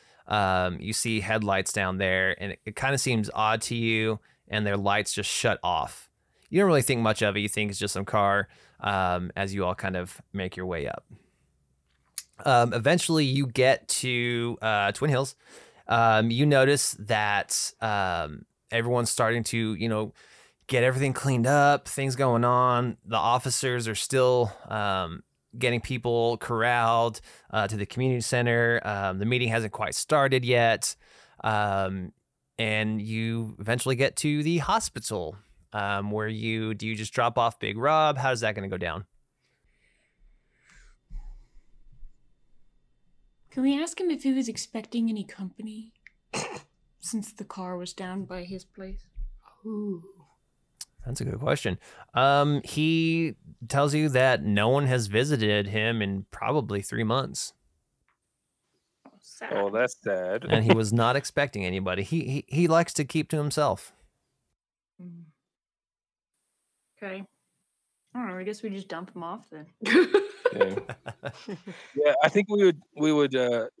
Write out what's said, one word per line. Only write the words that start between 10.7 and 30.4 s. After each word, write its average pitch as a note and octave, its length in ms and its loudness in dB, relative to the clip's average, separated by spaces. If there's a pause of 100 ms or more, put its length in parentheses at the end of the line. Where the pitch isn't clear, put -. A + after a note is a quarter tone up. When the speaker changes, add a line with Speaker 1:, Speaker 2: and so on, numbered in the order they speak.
Speaker 1:
up. - 160 -8 (1400)
Um, A#2+ 300 6
eventually, D#3 500 4
you C3+ 220 0
get B2+ 420 2
to, A#2+ 720 -2
uh, G#2 320 2
Twin D3 180 0
Hills. C3 240 0 (540)
Um, A2+ 420 6
you A#2+ 140 2
notice C#3 540 4
that, G#2 840 0
um, F#2 640 -2 (280)
everyone's A#2 380 0
starting A#2 340 2
to, A2 320 -2
you G#2+ 120 -2
know, G#2+ 240 -2 (540)
get B2 160 0
everything C3 300 2
cleaned B2+ 340 0
up, C#3+ 400 4
things C3+ 300 -4
going B2 280 2
on. B2 600 2
The A2 120 -4
officers B2 720 0
are A2 80 -4
still, B2 580 2 (140)
um, F#2+ 560 -4 (340)
getting A#2+ 240 0
people A#2 580 0
corralled, A#2 800 0 (320)
uh, G#2+ 160 0
to A2 80 -4
the G2+ 100 -4
community B2+ 360 0
center. A#2 600 2
Um, G2 360 -2
the G#2 40 -2
meeting B2 260 0
hasn't A2 220 -2
quite - 220 -6
started C3+ 500 2